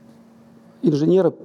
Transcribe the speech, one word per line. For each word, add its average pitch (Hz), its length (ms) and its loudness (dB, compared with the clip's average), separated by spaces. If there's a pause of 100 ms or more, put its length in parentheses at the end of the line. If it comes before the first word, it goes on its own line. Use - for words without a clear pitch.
(840)
инженеры, 165 500 0 (120)